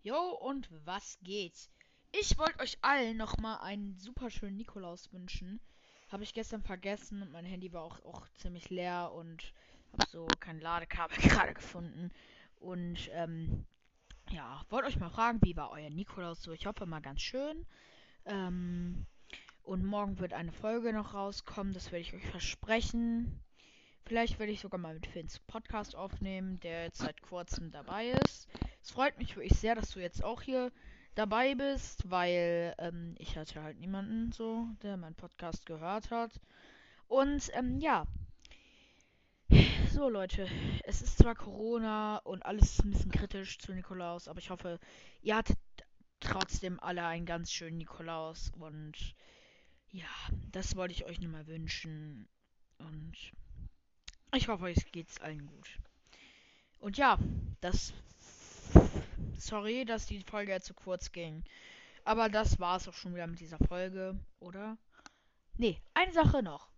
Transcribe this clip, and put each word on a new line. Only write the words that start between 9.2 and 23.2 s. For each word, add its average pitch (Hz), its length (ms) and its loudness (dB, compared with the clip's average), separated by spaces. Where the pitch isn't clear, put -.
hab - 100 6
so 165 180 -12
kein 160 200 -12
Ladekabel 165 560 -2
<laughs> - 100 2
gerade - 280 6
gefunden. 175 560 -10
Und, 175 520 -6
ähm, 165 520 -2
ja, 139 380 -8
wollt 247 160 0
euch 277 140 -2
mal 175 100 -4
fragen, 226 340 2
wie 170 140 4
war 147 140 -6
euer 151 180 -10
Nikolaus 170 540 -8
so? 165 100 -10
Ich 160 140 -8
hoffe 208 180 -6
mal 160 160 -6
ganz 139 220 -6
schön. 311 420 -4
Ähm, 180 800 -4
und 185 240 -2
morgen 202 320 -2
wird 180 160 -4
eine 165 180 -6
Folge 226 400 -2
noch 208 220 -4
rauskommen, 196 580 -6
das 185 200 -8
werde 170 100 -6
ich - 100 -10
euch - 140 -10
versprechen. 233 1120 -2